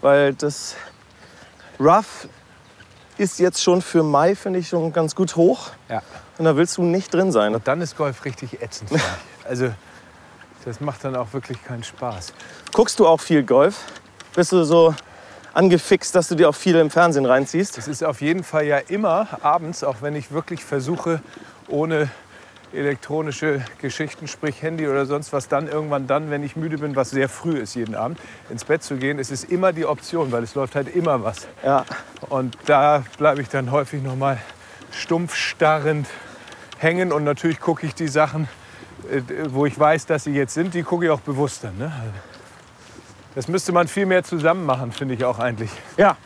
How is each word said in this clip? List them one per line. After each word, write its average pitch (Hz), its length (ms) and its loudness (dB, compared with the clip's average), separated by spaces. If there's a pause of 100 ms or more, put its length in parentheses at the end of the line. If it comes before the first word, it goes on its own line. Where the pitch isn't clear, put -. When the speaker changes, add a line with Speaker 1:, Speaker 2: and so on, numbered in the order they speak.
Speaker 1:
weil 139 320 6
das - 420 -6 (1040)
Rough 175 480 2 (880)
ist 196 220 -2
jetzt 180 240 2
schon 180 180 4
für 170 220 2
Mai, 156 340 4
finde 185 220 -4
ich, 170 100 -6
schon 165 240 -2
ganz 160 220 0
gut 185 200 -2
hoch. 185 360 4 (180)
Speaker 2:
Ja. 113 140 -6 (340)
Speaker 1:
Und 160 80 -4
da 156 120 4
willst 170 200 2
du 185 60 0
nicht 175 320 0
drin 180 180 2
sein. 107 220 4
Speaker 2:
Und 113 140 -2
dann 147 120 0
ist 165 160 -8
Golf 143 300 -4
richtig 127 340 -10
ätzend, 107 300 -12
finde 151 120 0
ich. - 100 -2
Speaker 1:
<laughs> 90 60 -10 (300)
Speaker 2:
Also, 127 200 -2 (960)
das 117 160 -10
macht 143 240 -8
dann 135 120 -6
auch 120 180 -6
wirklich 127 280 -10
keinen 120 220 -10
Spaß. 107 480 -10 (400)
Speaker 1:
Guckst - 260 2
du 202 80 8
auch 165 140 8
viel 151 220 2
Golf? 139 340 4 (580)
Bist 175 180 2
du 180 120 6
so 165 300 6 (580)
angefixt, 180 600 4
dass 175 140 4
du 180 60 -2
dir 160 140 6
auch 147 60 2
viel 175 220 2
im 156 140 6
Fernsehen 156 360 4
reinziehst? 139 500 2
Speaker 2:
Es 113 100 -10
ist 143 160 -6
auf 151 200 -4
jeden 170 200 0
Fall 156 220 -2
ja 143 140 2
immer 202 500 0 (140)
abends, 160 420 0
auch 139 160 -2
wenn 147 160 -6
ich 143 160 -10
wirklich 160 320 -8
versuche, 156 560 -4 (480)
ohne 151 400 0 (640)
elektronische 143 880 -4 (200)
Geschichten, 151 440 -8
sprich - 360 -6
Handy 160 260 -4
oder 139 160 0
sonst 147 300 -6
was, 135 140 -4
dann 147 200 0
irgendwann 147 380 -4
dann, 147 240 0
wenn 143 120 -2
ich 143 140 -8
müde 156 220 -4
bin, 143 180 -4
was 131 140 0
sehr 131 180 0
früh 165 300 -4
ist - 160 -8
jeden 113 200 -6
Abend, 113 240 -4 (300)
ins 117 160 -10
Bett 151 180 0
zu 139 140 -8
gehen. 139 220 -2
Es 131 120 -6
ist 135 140 -6
immer 180 300 2
die 160 100 -4
Option, 147 480 -2
weil 117 100 0
es 113 120 -10
läuft 135 200 -4
halt 139 220 -2
immer 156 260 0
was. 107 240 -6 (160)
Speaker 1:
Ja. 139 220 2 (460)
Speaker 2:
Und 131 340 -2
da 147 400 4 (140)
bleibe 143 240 2
ich 123 80 -8
dann 131 200 -4
häufig 143 320 -2
noch 131 140 -6
mal 135 220 0 (520)
stumpf 170 440 -4
starrend 151 720 0 (720)
hängen. 175 340 2
Und 151 120 0
natürlich 147 360 0
gucke 165 260 -2
ich 147 80 -6
die 165 140 -4
Sachen, 151 400 0 (600)
äh, 139 120 -2 (300)
wo 139 160 2
ich 135 120 -4
weiß, 151 280 4
dass 151 180 -2
sie 147 80 -4
jetzt 139 220 -2
sind, 170 200 -2
die 175 80 -2
gucke 175 220 -2
ich 165 80 2
auch 131 80 0
bewusst 143 420 -4
dann, 98 160 -10
ne? 151 140 -6 (1400)
Das 127 120 -6
müsste 180 220 -2
man 175 160 4
viel 196 200 -2
mehr 185 180 4
zusammen 165 420 0
machen, 127 240 -2
finde 131 240 -4
ich 123 100 -2
auch 123 140 -2
eigentlich. 117 320 -4 (260)
Speaker 1:
Ja. 190 300 4